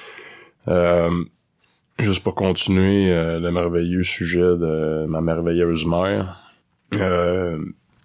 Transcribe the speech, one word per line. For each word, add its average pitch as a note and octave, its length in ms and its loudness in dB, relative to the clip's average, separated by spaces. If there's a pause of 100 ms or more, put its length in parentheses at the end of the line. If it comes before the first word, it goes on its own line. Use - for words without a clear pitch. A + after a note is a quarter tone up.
(680)
Euh, F2 560 2 (720)
juste G2 260 -2
pour F#2 120 -2
continuer, F#2+ 760 2
euh, E2 280 0
le F2 120 -2
merveilleux F2 520 0
sujet F2 380 -2
de D#2 680 0
ma D#2 140 -2
merveilleuse E2+ 640 0
mère. F#2 540 -2 (560)
Euh, F2 640 0 (460)